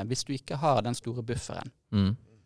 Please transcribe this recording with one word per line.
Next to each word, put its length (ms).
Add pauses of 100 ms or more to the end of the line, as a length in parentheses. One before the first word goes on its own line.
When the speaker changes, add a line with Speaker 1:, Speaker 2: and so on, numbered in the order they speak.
Speaker 1:
hvis 200
du 80
ikke 240
har 260
den 100
store 280
bufferen, 480 (200)
Speaker 2:
Mm. 240 (300)